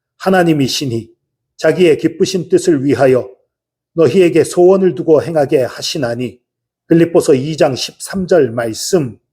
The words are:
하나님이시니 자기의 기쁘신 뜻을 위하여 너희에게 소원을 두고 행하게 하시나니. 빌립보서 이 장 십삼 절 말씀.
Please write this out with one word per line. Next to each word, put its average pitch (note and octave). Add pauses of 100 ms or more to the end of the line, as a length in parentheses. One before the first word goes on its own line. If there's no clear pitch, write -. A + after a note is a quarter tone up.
(200)
하나님이시니 D3+ (460)
자기의 D#3+
기쁘신 E3+
뜻을 E3
위하여 C3 (680)
너희에게 E3
소원을 F#3
두고 D3+
행하게 D3
하시나니. A#2+ (480)
빌립보서 E3
이 C#3+
장 C#3+
십삼 -
절 D#3+
말씀. A#2 (140)